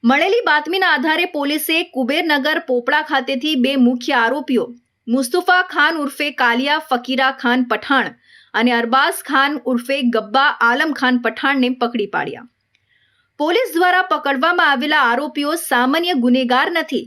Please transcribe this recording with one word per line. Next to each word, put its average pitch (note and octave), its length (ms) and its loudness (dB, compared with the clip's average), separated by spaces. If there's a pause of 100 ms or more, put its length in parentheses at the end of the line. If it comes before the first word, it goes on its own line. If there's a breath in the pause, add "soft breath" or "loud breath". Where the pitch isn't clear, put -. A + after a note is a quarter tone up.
મળેલી F4+ 420 2
બાતમીના D#4+ 480 2
આધારે D#4 320 0
પોલીસે D4+ 580 -2
કુબેરનગર D4+ 720 0 (140)
પોપડા C4 320 0
ખાતેથી C4+ 540 -2
બે C4 200 0
મુખ્ય B3+ 460 2
આરોપીઓ B3 440 0 (420)
મુસ્તફા F4 520 0 (160)
ખાન D#4 300 0
ઉર્ફે D4 260 -6
કાલિયા C4 560 0
ફકીરા C4 460 -2 (100)
ખાન B3 320 2
પઠાણ B3 400 -2 (380 soft breath)
અને A#3+ 260 2
અરબાઝ C4+ 420 0 (120)
ખાન C#4+ 320 0
ઉર્ફે C4 360 -2 (140)
ગબ્બા A3 320 2 (240)
આલમ D4 320 0
ખાન B3+ 180 2
પઠાણને B3+ 480 0 (140)
પકડી A#3 320 -4
પાડ્યા. D3+ 320 -6 (920)
પોલીસ E4+ 380 0
દ્વારા F#4 380 2
પકડવામાં D4+ 560 0
આવેલા C#4+ 400 2
આરોપીઓ C#4+ 560 -2
સામાન્ય C#4+ 580 0
ગુનેગાર B3+ 460 2
નથી D#4 360 -4